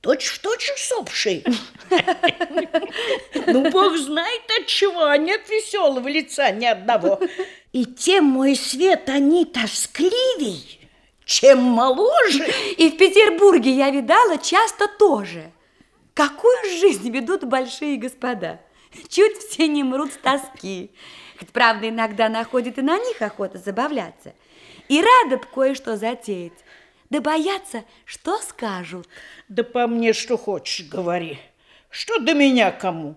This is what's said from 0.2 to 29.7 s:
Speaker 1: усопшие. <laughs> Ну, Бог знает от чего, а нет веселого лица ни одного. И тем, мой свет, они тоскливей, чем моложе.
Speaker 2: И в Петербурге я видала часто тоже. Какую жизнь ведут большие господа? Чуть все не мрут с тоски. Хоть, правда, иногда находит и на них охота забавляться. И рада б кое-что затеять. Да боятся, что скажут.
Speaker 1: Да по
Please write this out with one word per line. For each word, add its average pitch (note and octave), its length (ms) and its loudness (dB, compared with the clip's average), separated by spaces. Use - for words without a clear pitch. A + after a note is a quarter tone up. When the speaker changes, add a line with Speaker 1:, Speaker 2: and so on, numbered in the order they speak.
Speaker 1:
усопшие. - 680 -6
<laughs> E4+ 720 -2
Ну, C#4 240 2
Бог F#4 260 2
знает E4 460 -6
от D4+ 60 -10
чего, F4 380 0
а D4 140 2
нет F4+ 300 -2
веселого E4+ 600 -2
лица C#4+ 420 -2
ни A3 160 -4
одного. F#3+ 540 0
И B3+ 120 -2
тем, F4 400 0
мой C4+ 320 2
свет, D#4+ 520 0
они C#4+ 360 2
тоскливей, D4+ 1400 -4
чем B3+ 380 6
моложе. C#4 840 2
Speaker 2:
И E4 120 6
в D#4+ 60 -12
Петербурге F#4+ 760 6
я C#4 180 4
видала D#4 480 2
часто G#4 500 0
тоже. G3 600 0
Какую D4+ 420 2
жизнь B3 320 2
ведут C4 340 -4
большие C4 520 -4
господа? A3 640 -10
Чуть G#4 300 2
все - 300 -2
не D4 140 -2
мрут C#4 300 -4
с - 40 -16
тоски. G3+ 720 -6
Хоть, - 100 -18
правда, A3+ 400 0
иногда A3 400 -2
находит A3+ 500 -4
и C4 40 -4
на D#4 160 0
них A#4+ 240 -6
охота G3 360 -8
забавляться. G3+ 760 -8
И C#4+ 140 4
рада A4 360 6
б - 140 -12
кое-что C4+ 440 -2
затеять. G3+ 560 -8
Да C#4+ 120 -2
боятся, D#4 640 -4
что - 340 -6
скажут. F3+ 680 -10
Speaker 1:
Да A3 160 -2
по A#3+ 220 -2